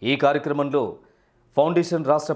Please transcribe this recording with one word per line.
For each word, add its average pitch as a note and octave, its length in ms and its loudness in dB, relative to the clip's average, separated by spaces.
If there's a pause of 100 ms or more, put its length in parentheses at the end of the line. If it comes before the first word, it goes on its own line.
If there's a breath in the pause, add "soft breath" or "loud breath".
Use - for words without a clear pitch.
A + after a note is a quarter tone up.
ఈ A#2+ 120 0 (100)
కార్యక్రమంలో C#3+ 580 0 (760 soft breath)
ఫౌండేషన్ E3+ 520 0
రాష్ట్ర D3+ 260 0